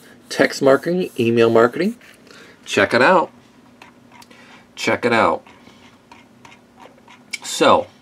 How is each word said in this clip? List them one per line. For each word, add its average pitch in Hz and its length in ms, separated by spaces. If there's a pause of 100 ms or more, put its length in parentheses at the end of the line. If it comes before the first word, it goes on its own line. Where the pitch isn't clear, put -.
(280)
text - 320
marketing, 165 580
email 117 320
marketing? 123 460 (680)
Check - 300
it 120 80
out. 165 280 (1400)
Check - 300
it 120 80
out. 101 320 (2000)
So, - 420 (160)